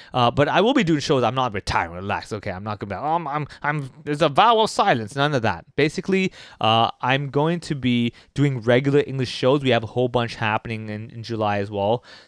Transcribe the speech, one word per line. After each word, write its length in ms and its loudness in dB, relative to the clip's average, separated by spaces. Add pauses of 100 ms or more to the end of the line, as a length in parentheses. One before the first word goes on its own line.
(140)
Uh, 180 2
but 160 2
I 140 2
will 120 2
be 120 2
doing 160 2
shows. 240 2
I'm 100 0
not 180 -2
retiring. 400 -4
Relax, 380 -6
okay? 200 -8
I'm 120 -10
not 160 -8
gonna 160 -8
be, 0 -
"Oh, 200 -2
I'm, 120 -4
I'm, 200 -4 (140)
I'm," 300 -4 (140)
there's 160 -2
a 80 4
vow 320 6
of 80 2
silence. 440 0
None 200 0
of 80 0
that. 240 -2 (100)
Basically, 560 0 (300)
uh, 280 4 (120)
I'm 280 0
going 320 0
to 140 -6
be 380 0 (200)
doing 280 0
regular 440 4
English 240 -4
shows. 320 0
We 100 2
have 120 2
a 40 -10
whole 200 -2
bunch 280 -2
happening 520 -4
in, 220 -10
in 120 -14
July 360 -2
as 120 -4
well. 320 0 (260)